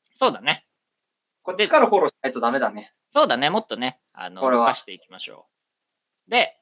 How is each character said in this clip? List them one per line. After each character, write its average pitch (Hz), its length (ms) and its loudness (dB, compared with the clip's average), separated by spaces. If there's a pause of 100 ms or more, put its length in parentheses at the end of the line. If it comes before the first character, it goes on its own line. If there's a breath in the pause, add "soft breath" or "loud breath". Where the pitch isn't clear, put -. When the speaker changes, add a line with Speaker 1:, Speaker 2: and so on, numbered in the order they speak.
(200)
Speaker 1:
そ 262 100 2
う - 40 -4
だ 98 80 -14
ね。 143 260 -4 (760)
Speaker 2:
こ 185 100 -8
っ - 20 -14
ち 208 120 0
か 311 120 6
ら 247 80 4
フ 220 80 2
ォ 185 60 6
ロ 147 60 2
ー - 20 0
し - 120 -12
な 131 80 -4
い 127 40 -8
と 120 60 -10
ダ 117 120 0
メ 135 80 0
だ 113 120 -2
ね。 104 220 -18 (200)
Speaker 1:
そ 294 100 4
う 269 40 2
だ 120 100 0
ね。 139 120 0
も 196 100 -2
っ 220 80 -10
と 104 100 -10
ね、 127 240 -8 (100)
あ 90 180 -14
の、 95 120 -14
Speaker 2:
こ 131 100 2
れ 123 60 4
は。 117 100 4
Speaker 1:
動 117 60 2
か - 40 -12
し - 60 -16
て - 80 -18
い 92 80 -18
き - 100 -20
ま 92 100 -20
し - 100 -16
ょ - 180 -20 (800)
う。 185 40 -14
で、 - 300 0